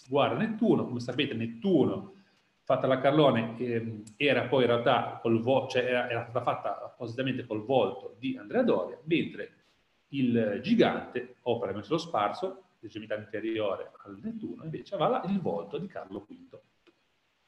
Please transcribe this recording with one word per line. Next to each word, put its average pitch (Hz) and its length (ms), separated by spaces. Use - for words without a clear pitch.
guarda 127 260
Nettuno, 190 500
come 120 140
sapete 127 340
Nettuno, 113 800
fatta 135 240
la 131 120
Carlone, 131 580
ehm, 113 460
era 123 300
poi 135 160
in 117 40
realtà 120 540
col 113 180
vo-, 127 280
cioè 127 160
era, 123 260
era 113 140
stata 113 180
fatta 117 420
appositamente 120 640
col 107 180
volto 110 560
di 131 160
Andrea 123 280
Doria, 95 420
mentre 127 580
il 117 520
gigante, - 800
opera 110 280
invece 104 200
lo 165 80
sparso, 120 640
leggemità 107 360
anteriore 107 800
al 101 180
Nettuno, 208 440
invece 160 300
aveva 226 340
il 196 100
volto 90 380
di 175 100
Carlo - 380
quinto. - 380